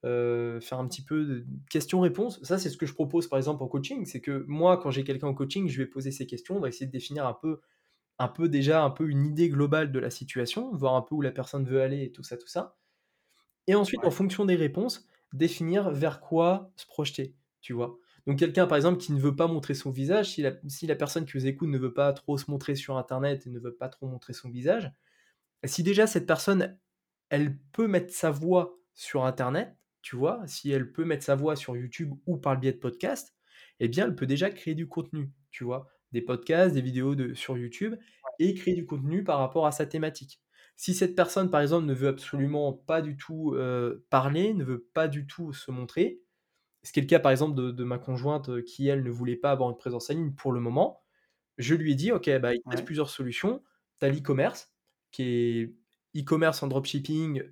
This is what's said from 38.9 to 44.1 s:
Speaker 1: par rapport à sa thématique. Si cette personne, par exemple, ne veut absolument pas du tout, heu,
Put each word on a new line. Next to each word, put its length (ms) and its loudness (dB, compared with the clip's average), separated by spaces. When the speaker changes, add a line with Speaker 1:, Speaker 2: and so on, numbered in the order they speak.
Speaker 1:
par 140 2
rapport 280 2
à 60 2
sa 140 -2
thématique. 540 -6
Si 180 -2
cette 200 2
personne, 360 2
par 100 6
exemple, 260 4
ne 80 2
veut 140 2
absolument 640 0
pas 300 -2
du 140 -6
tout, 380 -4
heu, 560 -2